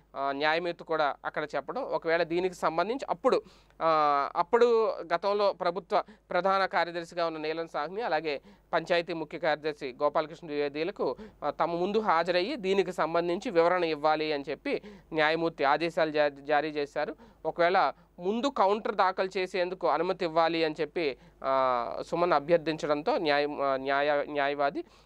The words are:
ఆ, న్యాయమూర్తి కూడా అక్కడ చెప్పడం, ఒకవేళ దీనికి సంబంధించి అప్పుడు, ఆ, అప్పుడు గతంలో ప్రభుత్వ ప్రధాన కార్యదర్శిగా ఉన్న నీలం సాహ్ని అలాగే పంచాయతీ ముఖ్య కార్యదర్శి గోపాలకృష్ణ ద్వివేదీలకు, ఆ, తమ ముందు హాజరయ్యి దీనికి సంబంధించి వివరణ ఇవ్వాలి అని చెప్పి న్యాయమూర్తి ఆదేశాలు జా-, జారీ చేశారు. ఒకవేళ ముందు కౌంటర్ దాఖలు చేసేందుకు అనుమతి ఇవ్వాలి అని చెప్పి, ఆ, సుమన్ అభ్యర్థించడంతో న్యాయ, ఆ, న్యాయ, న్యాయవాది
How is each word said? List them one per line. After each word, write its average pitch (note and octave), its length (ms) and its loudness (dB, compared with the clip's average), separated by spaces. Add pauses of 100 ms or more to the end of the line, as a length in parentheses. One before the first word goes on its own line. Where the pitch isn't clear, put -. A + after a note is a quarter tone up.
(160)
ఆ, C#3 160 -2
న్యాయమూర్తి D#3+ 520 0
కూడా D#3 400 0
అక్కడ D#3 220 -4 (100)
చెప్పడం, F3 260 -6
ఒకవేళ E3 400 0
దీనికి F3+ 320 -2
సంబంధించి F3 560 -2
అప్పుడు, F#3 320 2 (400)
ఆ, D3+ 540 2
అప్పుడు A3+ 580 4 (200)
గతంలో G3+ 380 2
ప్రభుత్వ F3+ 500 -2 (280)
ప్రధాన F#3+ 360 2
కార్యదర్శిగా E3+ 600 -2
ఉన్న D#3+ 120 -4
నీలం D#3+ 300 -4
సాహ్ని E3+ 340 -6
అలాగే D#3+ 380 -2 (320)
పంచాయతీ E3+ 400 0
ముఖ్య D#3+ 260 -8
కార్యదర్శి D3+ 640 -4
గోపాలకృష్ణ D#3 440 -2
ద్వివేదీలకు, D3 720 -2 (280)
ఆ, D3 60 0
తమ D#3+ 200 -2
ముందు F#3 300 0
హాజరయ్యి F3+ 560 2
దీనికి F#3+ 360 0
సంబంధించి E3+ 580 0
వివరణ F3 340 4
ఇవ్వాలి D#3 480 0
అని C#3+ 160 -4
చెప్పి F3 340 -4 (300)
న్యాయమూర్తి D#3+ 520 0
ఆదేశాలు D#3 460 2
జా-, D3 340 0
జారీ D3 240 2
చేశారు. D3+ 480 -4 (300)
ఒకవేళ E3+ 460 2 (260)
ముందు G#3+ 280 -2
కౌంటర్ G#3 480 2
దాఖలు F#3+ 420 0
చేసేందుకు F#3 520 -2
అనుమతి F3 360 0
ఇవ్వాలి E3 400 2
అని D#3 160 -2
చెప్పి, D3+ 360 -2 (280)
ఆ, C3 600 0
సుమన్ F3 260 2
అభ్యర్థించడంతో D#3 880 2
న్యాయ, D3 280 2
ఆ, C#3 300 0
న్యాయ, C#3 480 0
న్యాయవాది C#3+ 600 -2 (220)